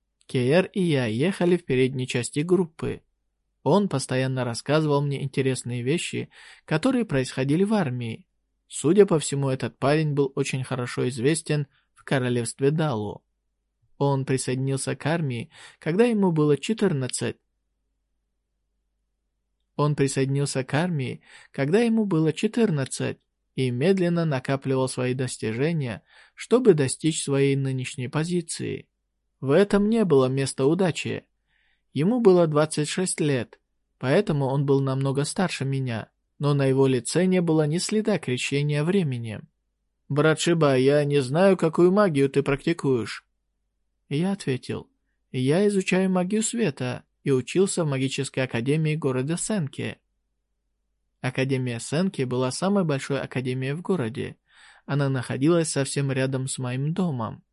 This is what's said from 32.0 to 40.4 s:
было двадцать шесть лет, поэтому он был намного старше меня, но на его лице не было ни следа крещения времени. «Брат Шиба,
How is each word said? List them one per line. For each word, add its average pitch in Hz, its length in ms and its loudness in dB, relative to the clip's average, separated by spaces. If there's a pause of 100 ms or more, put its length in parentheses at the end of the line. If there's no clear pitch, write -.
было 180 260 8
двадцать 151 420 0
шесть - 300 -4
лет, 139 400 -2 (400)
поэтому 143 480 2
он 139 180 0
был 139 160 4
намного 135 440 -2
старше - 380 -4
меня, 131 460 -4 (300)
но 143 160 0
на 139 100 2
его 135 220 4
лице 135 400 0
не 185 120 4
было 160 280 2
ни 151 100 0
следа 208 400 0
крещения 147 640 -2
времени. 135 560 -2 (680)
«Брат 147 300 2
Шиба, 156 360 4